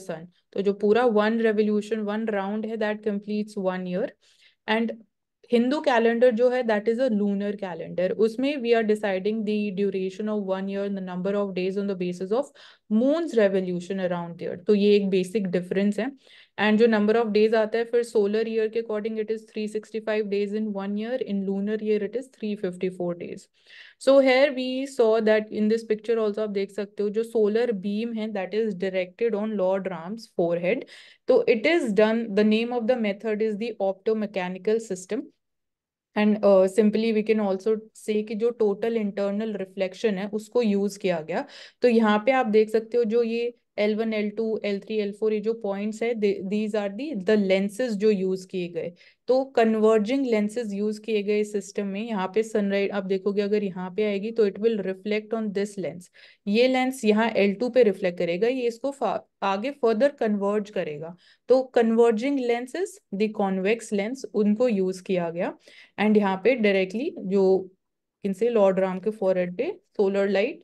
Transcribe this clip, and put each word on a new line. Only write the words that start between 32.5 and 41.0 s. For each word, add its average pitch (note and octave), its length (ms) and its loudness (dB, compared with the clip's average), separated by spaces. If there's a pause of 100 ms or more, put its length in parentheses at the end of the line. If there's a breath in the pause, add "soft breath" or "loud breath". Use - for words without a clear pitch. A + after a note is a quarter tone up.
of A3 80 -4
the B3 120 2
method G#3 420 -2
is A3 160 0
the A3+ 140 -4 (100)
optomechanical G3 960 -2 (120)
system। G#3 300 -6 (960)
And, G#3+ 200 4
uh, G3 300 6
simply G#3+ 460 2
we G#3+ 100 0
can A3 160 2
also G3 360 0 (200)
say G#3+ 280 -4
कि A3 120 -8
जो A#3 140 0
टोटल A3+ 480 0
इंटरनल G3+ 560 -4
रिफ्लेक्शन F#3+ 640 -4
है, G3+ 100 -6
उसको G#3+ 340 -4
यूज़ G3+ 380 0
किया F3 200 0